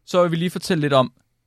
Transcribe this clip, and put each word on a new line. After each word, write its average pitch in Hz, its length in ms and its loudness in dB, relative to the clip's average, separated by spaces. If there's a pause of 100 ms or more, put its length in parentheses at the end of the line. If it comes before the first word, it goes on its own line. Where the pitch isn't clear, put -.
så 180 180 0
vil 175 80 2
vi 165 60 -2
lige 170 140 -2
fortælle 180 300 -4
lidt 143 120 0
om, 131 200 2 (340)